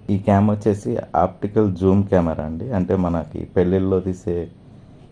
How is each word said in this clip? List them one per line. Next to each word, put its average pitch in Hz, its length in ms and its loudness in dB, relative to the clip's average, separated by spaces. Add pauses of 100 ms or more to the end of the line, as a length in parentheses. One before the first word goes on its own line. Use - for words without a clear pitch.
(100)
ఈ 101 80 0
క్యామ్ 101 320 2
వచ్చేసి 104 480 -2 (180)
ఆప్టికల్ 101 600 0
జూమ్ 95 280 4
కెమెరా 82 400 0
అండి. 82 280 -8
అంటే 92 240 0
మనకి 82 480 -4
పెళ్ళిళ్ళలో 95 560 0
తీసే 87 500 -6 (600)